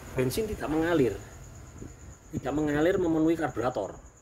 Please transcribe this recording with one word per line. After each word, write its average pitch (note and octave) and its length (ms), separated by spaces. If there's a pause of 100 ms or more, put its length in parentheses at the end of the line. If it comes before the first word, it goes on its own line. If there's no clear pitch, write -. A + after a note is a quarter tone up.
(160)
bensin C3+ 320
tidak C#3+ 240
mengalir. D#3+ 400 (1200)
Tidak C3 220
mengalir D3+ 420
memenuhi D#3+ 400
karburator. B2+ 560 (300)